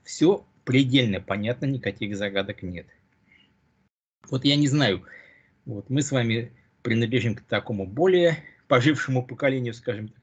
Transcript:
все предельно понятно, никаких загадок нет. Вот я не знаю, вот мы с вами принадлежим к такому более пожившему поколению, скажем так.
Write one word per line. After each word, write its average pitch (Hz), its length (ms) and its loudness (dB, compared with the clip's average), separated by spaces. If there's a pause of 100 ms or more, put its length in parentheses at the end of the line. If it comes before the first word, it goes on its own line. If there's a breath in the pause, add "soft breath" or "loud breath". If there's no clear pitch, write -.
все - 400 2 (200)
предельно 127 560 2
понятно, 113 460 -4
никаких 107 500 -6
загадок 98 460 -6
нет. 87 240 -12 (1400 soft breath)
Вот 131 140 -4
я 143 120 4
не 147 120 4
знаю, 123 340 2 (640 loud breath)
вот 104 260 -10
мы 143 120 0
с 143 100 -4
вами 117 400 -2 (300 soft breath)
принадлежим 113 520 0
к - 80 -14
такому 101 440 -4
более 170 520 2 (300 loud breath)
пожившему 131 560 2
поколению, 127 500 -2
скажем 110 340 -8
так. - 140 -20